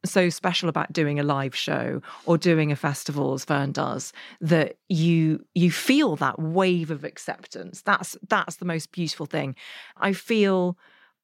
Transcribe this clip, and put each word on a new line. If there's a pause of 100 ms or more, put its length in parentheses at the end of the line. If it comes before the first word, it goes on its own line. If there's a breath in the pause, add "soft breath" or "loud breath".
so
special
about
doing
a
live
show (260 loud breath)
or
doing
a
festival,
as
Fern
does, (300 loud breath)
that (120)
you, (100)
you
feel
that
wave
of
acceptance.
That's, (120)
that's
the
most
beautiful
thing. (440 loud breath)
I
feel (480 soft breath)